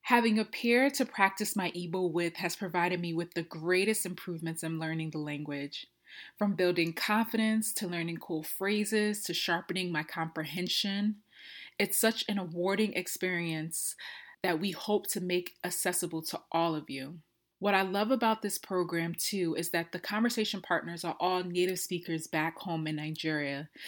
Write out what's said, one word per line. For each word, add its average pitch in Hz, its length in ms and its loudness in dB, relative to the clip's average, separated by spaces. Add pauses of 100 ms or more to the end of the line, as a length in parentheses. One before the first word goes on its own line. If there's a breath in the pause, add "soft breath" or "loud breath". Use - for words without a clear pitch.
Having 226 380 6
a 214 60 2
peer 240 460 4
to 262 140 2
practice 196 500 0
my 185 160 0
Igbo 175 380 -2
with 170 260 0
has 180 200 -2
provided 175 460 0
me 170 120 -2
with 170 200 -2
the 170 100 -2
greatest 180 640 2
improvements 165 580 -6
in 160 160 -2
learning 160 300 -2
the 151 80 -6
language. 147 720 -6 (500 loud breath)
From 202 180 2
building 175 380 4
confidence, 220 800 2
to 196 140 -2
learning 170 300 -4
cool 160 260 -4
phrases, 208 840 0
to 170 80 -2
sharpening 180 580 0
my 156 120 0
comprehension. 180 1120 -2 (600 loud breath)
It's 202 200 2
such 226 320 4
an 202 80 0
awarding 190 560 2
experience 170 1000 -2 (460 loud breath)
that 175 180 2
we 190 120 0
hope 208 360 0
to - 120 -2
make 180 360 0 (100)
accessible 170 560 -2
to - 180 -6 (120)
all 165 240 2
of 151 140 -8
you. 135 260 -8 (440)
What 202 140 2
I 190 80 6
love 202 300 2
about 226 320 2
this 202 140 -2
program, 170 580 0
too, 180 420 0
is 165 140 -2
that 170 200 0
the 175 80 -6
conversation 214 640 0
partners 170 420 -2
are 170 160 -4
all 180 240 2
native 180 360 2
speakers 170 480 -4
back 160 320 0
home 160 280 -2
in 156 80 -2
Nigeria. 151 720 -4 (200 loud breath)